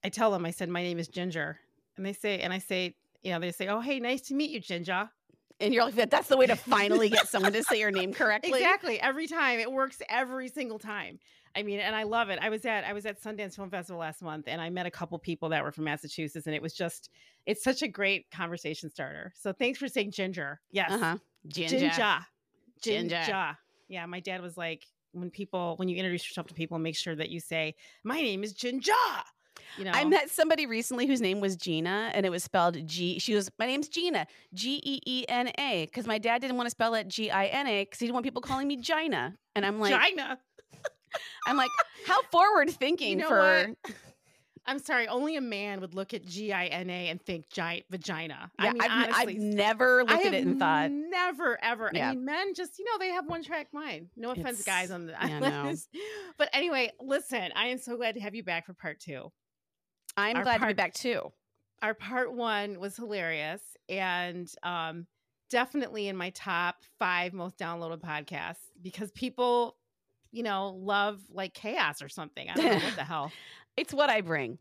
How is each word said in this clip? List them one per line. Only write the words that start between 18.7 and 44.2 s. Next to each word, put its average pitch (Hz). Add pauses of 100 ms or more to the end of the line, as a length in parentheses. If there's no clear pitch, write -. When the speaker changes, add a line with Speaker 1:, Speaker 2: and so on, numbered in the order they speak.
Speaker 1:
starter. 147
So 196
thanks 254
for 277
saying 202
Ginger. 175 (100)
Yes. 185
Speaker 2:
Uh-huh. 175 (280)
Ginger. 160
Speaker 1:
Ginger. 208 (640)
Speaker 2:
Ginger. 170
Speaker 1:
Ginger. 175 (320)
Yeah, 175
my 175
dad 185
was 175
like, 165 (260)
when 175
people, 175
when 185
you 175
introduce 180
yourself 165
to 165
people, 160
make 160
sure 165
that 156
you 165
say, 156 (300)
"My 277
name 208
is 208
Ginger." 247 (840)
You 196
know? 185
Speaker 2:
I 269
met 349
somebody 320
recently 240
whose 254
name 196
was 196
Gina, 180
and 196
it 185
was 175
spelled 170
G. 175
She 220
was, 196
"My 220
name's 277
Gina, 330 (280)
G 233
E 277
E 254
N 247
A," 208
'cause 233
my 220
dad 233
didn't 254
wanna 240
spell 226
it 214
G 214
I 196
N 277
A 202
'cause -
he 240
didn't 240
want 240
people 247
calling 262
me 285
Gina. 240 (200)
And 202
I'm 208
like, 214 (160)
Speaker 1:
Gina. 269 (320)
Speaker 2:
<laughs> -
I'm 269
like, 254 (360)
"How 403
forward 349
thinking 311
Speaker 1:
You -
know 311
Speaker 2:
for" 247 (480)
Speaker 1:
what? 226 (720)